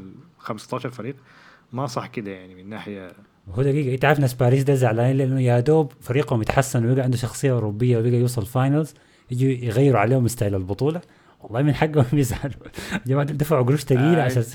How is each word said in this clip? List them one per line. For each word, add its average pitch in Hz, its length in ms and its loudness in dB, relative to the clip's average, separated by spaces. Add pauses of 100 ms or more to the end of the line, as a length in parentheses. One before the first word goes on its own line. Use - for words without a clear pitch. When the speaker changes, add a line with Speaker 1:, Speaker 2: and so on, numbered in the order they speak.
(400)
Speaker 1:
الخمستاشر 123 500 -10
فريق. 123 260 -12 (580)
ما 131 140 -6
صح 123 200 -8
كده 101 240 -12
يعني 92 240 -18
من 92 140 -18
ناحية. 98 420 -14 (380)
Speaker 2:
هو 104 140 -2
دقيقة، 139 300 0
أنت 131 120 0
عارف 147 140 4
ناس 131 140 2
باريس 131 300 2
ده 139 100 2
زعلانين 123 440 2
لأنه 135 240 0
يا 120 180 2
دوب 151 320 2 (100)
فريقهم 131 400 -2
يتحسن 123 440 0
ويبقى 131 180 2
عنده 127 140 0
شخصية - 340 -2
أوروبية 117 460 0
ويبقى 120 220 2
يوصل 120 260 0
فاينلز، 143 480 0 (380)
يجوا 127 180 2
يغيروا 123 500 2
عليهم 120 280 2
ستايل 104 280 -2
البطولة. 123 460 -4 (400)
والله 117 200 -4
من 147 120 2
حقهم 151 400 2
<laughs> 147 60 4
يزعلوا. 131 340 -2 (400)
يا - 140 -4
جماعة 143 180 0
دفعوا 147 380 0
قروش 139 200 0
تقيلة 139 340 4
Speaker 3:
آي. 151 40 2
Speaker 2:
عشان 127 220 0 (120)